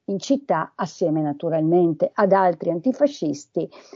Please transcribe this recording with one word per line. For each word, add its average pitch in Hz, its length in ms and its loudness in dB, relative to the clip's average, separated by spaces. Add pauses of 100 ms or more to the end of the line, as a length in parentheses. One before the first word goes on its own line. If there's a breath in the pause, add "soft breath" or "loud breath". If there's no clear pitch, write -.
in 196 140 -4
città, 190 560 -2
assieme 160 460 -2
naturalmente 160 920 0
ad 196 200 2
altri 180 360 2
antifascisti, 170 1000 -2 (280 loud breath)